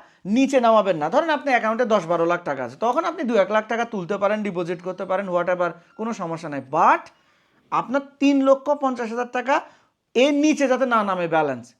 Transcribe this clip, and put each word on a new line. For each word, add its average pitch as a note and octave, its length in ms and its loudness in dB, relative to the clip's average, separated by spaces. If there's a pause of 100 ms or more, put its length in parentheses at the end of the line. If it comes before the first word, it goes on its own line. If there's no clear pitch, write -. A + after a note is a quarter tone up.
(260)
নিচে C4 340 2
নামাবেন G#3+ 380 4
না। D3+ 120 -2
ধরেন D#4 200 2
আপনি C#4+ 220 -2
অ্যাকাউন্টে A3 340 0
দশ G#3 200 2
বারো E3+ 200 0
লাখ E3+ 180 0
টাকা C#3 200 -6
আছে, B2 160 -10
তখন B3+ 260 0
আপনি F4 180 -6
দু A#3+ 120 0
এক F#3+ 160 2
লাখ G#3+ 160 0
টাকা A#3 180 -4
তুলতে G3+ 320 -6
পারেন, G#3 260 0
ডিপোজিট F3 380 -6
করতে F#3 240 -8
পারেন, F#3 240 -4
whatever, F3+ 400 0 (280)
কোনো A3 160 -6
সমস্যা E3 360 -8
নাই। C#3 120 -8 (100)
But A3+ 320 4 (680)
আপনার A3+ 300 -2 (180)
তিন C#4 220 4
লক্ষ C4+ 280 4
পঞ্চাশ C4 400 -4
হাজার A#3+ 220 -6
টাকা B3+ 300 0 (520)
এর C#4 200 4
নিচে C#4+ 340 2
যাতে B3+ 180 0
না A#3 180 2
নামে F#3 240 -2
ব্যালেন্স, D3 520 -2